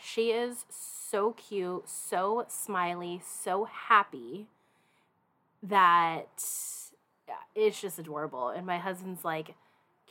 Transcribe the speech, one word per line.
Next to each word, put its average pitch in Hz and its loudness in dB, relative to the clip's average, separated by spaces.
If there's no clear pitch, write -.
she 226 0
is 240 -2
so - -2
cute, 180 -4
so 208 0
smiley, 175 -4
so 196 -2
happy 202 4
that 170 4
it's 214 4
just 180 -8
adorable. 143 -4
And 170 -4
my 180 -2
husband's 185 -6
like, 160 -4